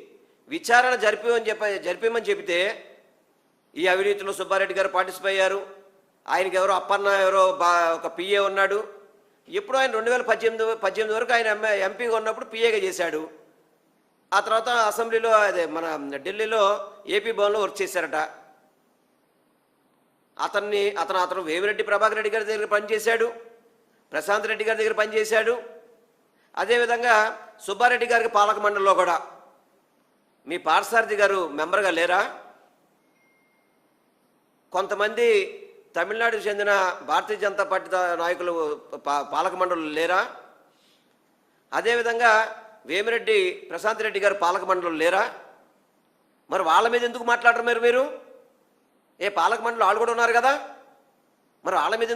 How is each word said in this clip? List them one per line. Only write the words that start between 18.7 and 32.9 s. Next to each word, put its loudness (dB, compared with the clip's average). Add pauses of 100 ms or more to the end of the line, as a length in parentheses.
అతన్ని, -2 (200)
అతను, -2
అతను -4
వేమిరెడ్డి -2
ప్రభాకర్ 2
రెడ్డి -2
గారి -4
దగ్గర -4
పనిచేశాడు, 0 (840)
ప్రశాంత్ -2
రెడ్డి -4
గారి 0
దగ్గర -2
పనిచేశాడు. 0 (1000)
అదేవిధంగా 2 (520)
సుబ్బారెడ్డి 2
గారికి 2
పాలక 4
మండలిలో 4
కూడా 2 (1300)
మీ -8 (100)
పార్థసారథి 2
గారు 4 (200)
మెంబర్గా 0
లేరా? 2 (2500)